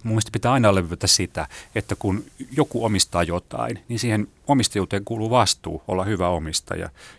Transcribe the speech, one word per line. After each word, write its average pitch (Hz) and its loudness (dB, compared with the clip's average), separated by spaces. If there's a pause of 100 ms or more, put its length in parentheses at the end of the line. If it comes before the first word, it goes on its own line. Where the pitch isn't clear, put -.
mun 113 -2
mielestä 110 0
pitää 120 0
aina 123 6
alleviivata 90 2
sitä, 82 0 (280)
että - -4
kun 98 -2 (340)
joku 120 0
omistaa 90 0
jotain, 90 -4
niin 117 -6
siihen 107 0 (200)
omistajuuteen 101 2
kuuluu 113 -4
vastuu 101 2
olla 92 0
hyvä 92 0
omistaja. 85 -4 (300)